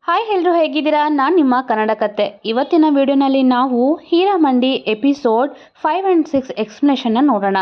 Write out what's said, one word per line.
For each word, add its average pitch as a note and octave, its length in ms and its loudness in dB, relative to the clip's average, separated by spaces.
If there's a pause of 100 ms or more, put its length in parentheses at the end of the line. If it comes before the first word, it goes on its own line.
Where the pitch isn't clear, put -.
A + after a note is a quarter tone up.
ಹಾಯ್ G#4 320 -2
ಎಲ್ರು, F4+ 180 0
ಹೇಗಿದ್ದೀರಾ? D4+ 560 0
ನಾನ್ D4 260 0
ನಿಮ್ಮ C4 260 2
ಕನ್ನಡ A3 320 -2
ಕತೆ. G#3 520 -4
ಇವತ್ತಿನ C#4+ 440 0
ವಿಡಿಯೋನಲ್ಲಿ C#4 540 2
ನಾವು B3+ 520 2
ಹೀರಾ F#4 420 0
ಮಂಡಿ C4 340 2
ಎಪಿಸೋಡ್ A#3+ 800 0 (300)
ಫೈವ್ F4+ 360 0
and D4+ 120 0
ಸಿಕ್ಸ್ C4+ 220 -4
ಎಕ್ಸ್‌ಪ್ಲನೇಷನ್ A#3 640 -2
ನ A3+ 80 0
ನೋಡೋಣ. G3+ 400 0